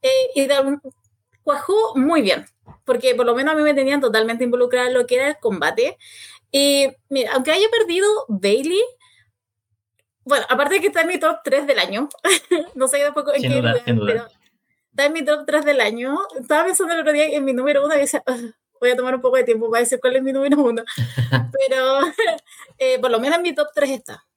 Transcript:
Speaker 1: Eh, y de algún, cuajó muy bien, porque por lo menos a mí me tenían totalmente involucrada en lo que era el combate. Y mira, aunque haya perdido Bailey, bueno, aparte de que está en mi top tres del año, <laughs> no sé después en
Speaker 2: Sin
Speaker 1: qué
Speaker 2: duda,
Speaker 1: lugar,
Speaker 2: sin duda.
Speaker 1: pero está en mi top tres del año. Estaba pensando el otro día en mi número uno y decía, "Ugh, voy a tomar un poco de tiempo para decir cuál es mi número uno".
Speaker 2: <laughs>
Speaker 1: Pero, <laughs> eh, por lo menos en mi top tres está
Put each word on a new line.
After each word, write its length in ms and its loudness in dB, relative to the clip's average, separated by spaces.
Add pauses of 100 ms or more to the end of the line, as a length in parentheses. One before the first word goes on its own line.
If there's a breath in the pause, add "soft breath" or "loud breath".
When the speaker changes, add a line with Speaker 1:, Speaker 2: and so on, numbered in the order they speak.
Speaker 1:
Eh, 340 2
y 120 2
de 80 2
algún, 260 0 (600)
cuajó 520 0
muy 260 2
bien, 240 0 (400)
porque 300 0
por 100 0
lo 100 2
menos 180 0
a 40 0
mí 60 2
me 100 2
tenían 280 0
totalmente 420 0
involucrada 440 0
en 60 -2
lo 120 2
que 100 0
era 140 0
el 100 -6
combate. 580 -2 (540 loud breath)
Y 360 2 (220)
mira, 240 -4
aunque 180 0
haya 180 2
perdido 380 0 (220)
Bailey, 520 0 (1400 soft breath)
bueno, 260 0
aparte 260 2
de 60 2
que 60 0
está 140 0
en 60 2
mi 120 -2
top 240 0
tres 240 0
del 120 2
año, 300 -2 (140)
<laughs> 520 0
no 120 0
sé 120 0
después 260 -2 (100)
en 60 0
Speaker 2:
Sin 100 -2
Speaker 1:
qué 60 0
Speaker 2:
duda, 140 0
Speaker 1:
lugar, 140 -2
Speaker 2:
sin 100 0
duda. 120 0
Speaker 1:
pero 200 -2 (640)
está 140 0
en 80 2
mi 120 -4
top 220 0
tres 180 0
del 160 2
año. 360 -2 (220)
Estaba 260 2
pensando 280 0
el 80 -2
otro 120 2
día 120 4
en 200 -2
mi 80 0
número 320 0
uno 100 0
y 40 4
decía, 280 -2
"Ugh, 260 -6 (260)
voy 120 2
a 40 2
tomar 200 -2
un 60 -6
poco 160 2
de 60 2
tiempo 260 0
para 120 2
decir 180 -2
cuál 160 0
es 80 2
mi 100 -2
número 280 2
uno". 240 0
Speaker 2:
<laughs> 720 -2 (100)
Speaker 1:
Pero, 320 0
<laughs> 800 -4
eh, 220 0
por 120 -2
lo 80 2
menos 180 0
en 60 -2
mi 120 -2
top 180 -2
tres 180 0
está 340 -10 (120)